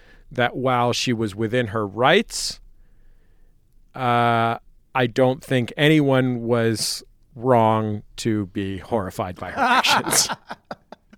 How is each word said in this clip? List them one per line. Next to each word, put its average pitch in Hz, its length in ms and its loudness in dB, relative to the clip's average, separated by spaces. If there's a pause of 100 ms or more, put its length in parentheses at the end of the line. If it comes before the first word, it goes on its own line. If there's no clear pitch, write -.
(320)
that 123 240 0
while 123 380 0
she - 200 -2
was 110 220 -4
within 113 320 0
her 107 200 -4
rights, 135 720 0 (1400)
uh, 117 640 2 (380)
I 127 120 2
don't 127 360 0
think 127 340 -2
anyone 139 640 2
was 117 640 -2 (320)
wrong 110 680 2 (140)
to 107 300 -2
be 98 300 -6
horrified 95 580 -4
by 90 160 -12
her 269 100 -6
actions. 254 720 0
<laughs> - 60 -16 (800)